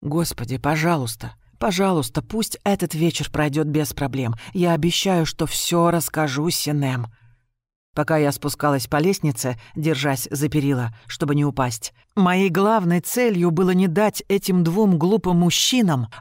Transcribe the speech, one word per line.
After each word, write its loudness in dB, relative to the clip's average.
«Господи, -4
пожалуйста, -2
пожалуйста, 0
пусть -6
этот 0
вечер -2
пройдёт 0
без -2
проблем. -4
Я 2
обещаю, 2
что -4
всё 2
расскажу -2
Синем». -2
Пока 0
я 4
спускалась -2
по 0
лестнице, 0
держась -2
за -2
перила, 0
чтобы -2
не 2
упасть, -4
моей 4
главной 2
целью 0
было 2
не 4
дать 0
этим 0
двум 2
глупым 2
мужчинам 2